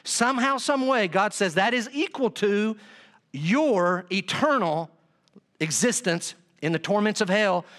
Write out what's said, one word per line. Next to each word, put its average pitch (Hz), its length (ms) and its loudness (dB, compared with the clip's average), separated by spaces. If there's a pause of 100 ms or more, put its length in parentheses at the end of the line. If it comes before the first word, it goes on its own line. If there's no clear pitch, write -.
Somehow, 262 520 0
some 262 300 0
way, 226 220 2
God 196 240 0
says 180 220 0
that 208 180 2
is 240 180 -2
equal 277 400 -2
to 208 460 0 (560)
your 180 760 2
eternal 185 800 -2 (680)
existence 170 760 -2 (280)
in 160 100 -2
the 160 80 0
torments 208 420 0
of 190 80 0
hell. 190 360 0 (140)